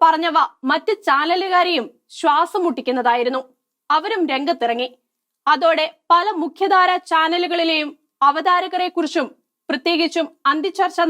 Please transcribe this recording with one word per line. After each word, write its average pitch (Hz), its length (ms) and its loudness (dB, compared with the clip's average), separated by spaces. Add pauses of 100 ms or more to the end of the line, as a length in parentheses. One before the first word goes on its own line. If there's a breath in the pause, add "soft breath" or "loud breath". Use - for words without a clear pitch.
പറഞ്ഞവ 320 360 2 (320)
മറ്റ് 320 220 -2 (140)
ചാനലുകാരെയും 339 800 0 (300)
ശ്വാസം 330 480 0
മുട്ടിക്കുന്നതായിരുന്നു. 247 760 0 (500)
അവരും 359 320 0 (100)
രംഗത്തിറങ്ങി. 254 560 -2 (640)
അതോടെ 311 320 2 (240)
പല 349 160 4 (160)
മുഖ്യധാര 370 480 2 (200)
ചാനലുകളിലെയും 330 800 0 (380)
അവതാരകരെക്കുറിച്ചും 349 960 0 (420)
പ്രത്യേകിച്ചും 330 580 -2 (240)
അന്തിച്ചർച്ച 359 600 -2